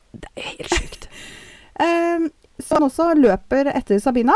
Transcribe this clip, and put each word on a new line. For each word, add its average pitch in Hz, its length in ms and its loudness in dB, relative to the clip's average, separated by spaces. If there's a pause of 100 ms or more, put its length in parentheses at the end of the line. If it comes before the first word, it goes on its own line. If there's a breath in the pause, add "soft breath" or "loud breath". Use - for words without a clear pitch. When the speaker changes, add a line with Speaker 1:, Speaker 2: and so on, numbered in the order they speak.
(140)
Speaker 1:
Det - 220 -18
er - 60 -14
helt - 280 -12
sjukt. - 420 -4
Speaker 2:
<laughs> - 40 -20 (600 loud breath)
Ehm, 339 540 0 (260)
så - 200 -6
han 302 120 2
også 330 260 0
løper 262 560 2
etter 208 300 0
Sabina, 247 360 2